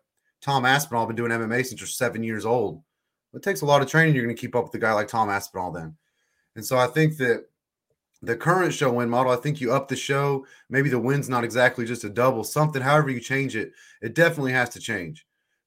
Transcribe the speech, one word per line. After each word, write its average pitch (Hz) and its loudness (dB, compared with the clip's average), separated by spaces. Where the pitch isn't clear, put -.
Tom 135 0
Aspinall, 127 2
been 113 -4
doing 117 -2
M 113 -2
M 110 -2
A 127 2
since 110 -10
you're 92 -14
seven 120 -4
years 110 -4
old. 110 -2
It 127 -16
takes 196 -2
a 151 -4
lot 143 6
of - -2
training. 160 6
You're 123 0
gonna 117 -4
keep 123 -6
up 120 2
with - -10
a 117 -8
guy 113 2
like 104 0
Tom 110 0
Aspinall 95 -4
then. 80 -12
And 110 -12
so 127 0
I 123 4
think 156 2
that 120 0
the 117 -4
current 175 2
show 139 0
win 120 0
model, 123 2
I 123 2
think 147 -4
you 123 -2
up 135 0
the 127 -4
show. 139 -2
Maybe 139 2
the 123 2
win's 135 0
not 123 0
exactly 123 2
just 117 -6
a 104 -8
double, 113 0
something, 151 0
however 139 4
you 120 -4
change 135 -2
it, 104 -6
it 110 -8
definitely 151 2
has 123 0
to - -16
change, 87 -8